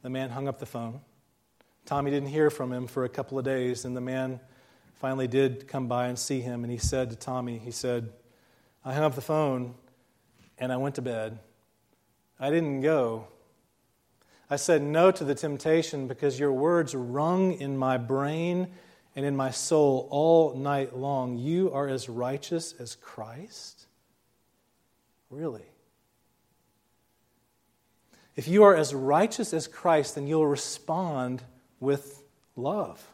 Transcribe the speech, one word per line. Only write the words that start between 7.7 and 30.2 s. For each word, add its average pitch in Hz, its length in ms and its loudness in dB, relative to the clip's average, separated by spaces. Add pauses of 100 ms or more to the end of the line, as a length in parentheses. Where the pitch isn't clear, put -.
said, 120 400 -4 (760)
"I 131 80 -6
hung 151 120 2
up 135 100 2
the 127 60 -6
phone 131 520 0 (840)
and 127 140 -4
I 127 60 -2
went 139 180 -2
to 143 60 -4
bed. 113 380 -6 (1000)
I 135 100 -2
didn't 147 320 0
go. 120 460 0 (1200)
I 143 80 -2
said 151 240 2
no 160 300 6
to 185 120 -4
the 139 120 0
temptation 156 720 0
because 127 320 -2
your 143 120 2
words 151 420 2
rung 156 600 0
in 139 240 -4
my 131 200 2
brain 156 680 0 (480)
and 139 100 -4
in 139 100 0
my 131 160 0
soul 143 600 2
all 156 440 6
night 139 400 -2
long. 127 420 -4
'You 165 340 0
are 139 160 -2
as 127 220 -6
righteous 139 640 -6
as 117 220 -16
Christ?'" - 920 -16 (1400)
Really? 131 360 -8 (2750)
If 131 120 -6
you 202 160 8
are 196 120 12
as 147 180 0
righteous 151 600 2
as 160 140 -4
Christ, 156 480 2
then 143 120 -6